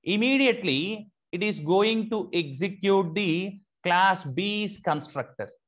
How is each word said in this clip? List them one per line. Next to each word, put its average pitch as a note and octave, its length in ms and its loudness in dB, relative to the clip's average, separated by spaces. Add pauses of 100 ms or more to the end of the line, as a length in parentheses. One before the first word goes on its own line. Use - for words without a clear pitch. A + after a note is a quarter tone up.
Immediately, G#3+ 1040 0 (240)
it F3 100 -4
is G#3 180 -2
going G#3 500 2
to A3 220 -4
execute F3 840 0
the F#3+ 440 -2 (240)
class F#3 400 4
B's G3+ 640 -4
constructor. C#3+ 680 -6 (180)